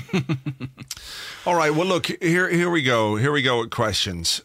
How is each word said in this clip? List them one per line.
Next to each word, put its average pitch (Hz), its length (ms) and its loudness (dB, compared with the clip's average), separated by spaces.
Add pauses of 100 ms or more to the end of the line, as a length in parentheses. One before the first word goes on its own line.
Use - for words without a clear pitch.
(680)
<laughs> - 800 -12
all 175 80 2
right. 156 180 4
Well, 160 140 2
look, 180 200 0 (140)
here, 180 300 2
here 175 200 2
we 170 120 2
go. 113 340 2
Here 131 160 2
we 147 100 0
go 123 180 2
with 117 100 -4
questions, 98 760 -2